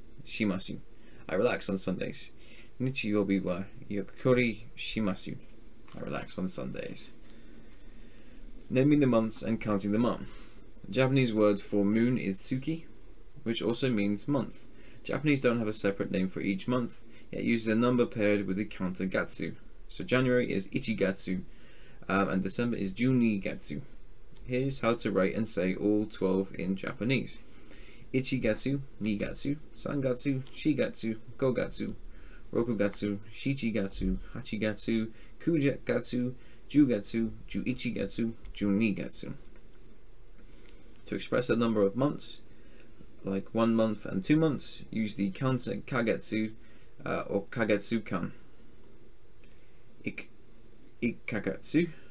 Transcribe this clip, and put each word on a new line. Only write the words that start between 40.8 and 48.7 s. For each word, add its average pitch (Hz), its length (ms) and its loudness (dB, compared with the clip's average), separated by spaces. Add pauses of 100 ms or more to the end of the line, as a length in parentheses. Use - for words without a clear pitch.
To - 80 -6
express 117 340 0
the 117 80 6
number 113 260 6
of 98 120 6
months, - 460 0 (800)
like 98 300 -2
one 113 220 6
month 110 320 4
and 98 180 -2
two 151 120 6
months, 160 440 2 (100)
use 107 260 -2
the 98 140 2
counter 127 460 0 (100)
kagetsu, 110 640 0 (520)
uh, 85 240 -2
or 98 220 0
kagetsu-kan. 104 840 0 (1700)